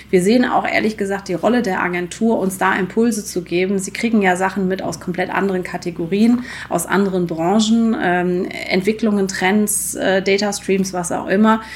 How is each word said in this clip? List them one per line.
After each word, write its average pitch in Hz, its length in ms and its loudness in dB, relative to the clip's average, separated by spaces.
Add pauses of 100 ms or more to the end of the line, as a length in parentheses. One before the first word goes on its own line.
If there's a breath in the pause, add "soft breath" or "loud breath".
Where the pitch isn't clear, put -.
(100)
wir 185 120 4
sehen 233 220 4
auch - 220 0
ehrlich - 300 0
gesagt 196 320 -4
die 190 60 -2
Rolle 220 280 2
der 185 180 -2
Agentur, 180 600 0
uns 190 180 -2
da 190 160 2
Impulse 208 500 0
zu - 180 -6
geben. 185 360 0
Sie 190 140 -6
kriegen 226 300 2
ja 185 120 4
Sachen 190 320 0
mit 190 160 -2
aus - 160 -6
komplett 180 320 -4
anderen 185 320 0
Kategorien, 185 800 0 (260 loud breath)
aus 170 180 -2
anderen 185 400 2
Branchen, 214 720 2
ähm, 180 460 0 (240)
Entwicklungen, 202 580 0
Trends, 208 640 0
äh, 190 280 2
Data 196 300 0
Streams, 190 400 -2
was 175 200 -4
auch - 140 -4
immer. 220 340 4 (160 loud breath)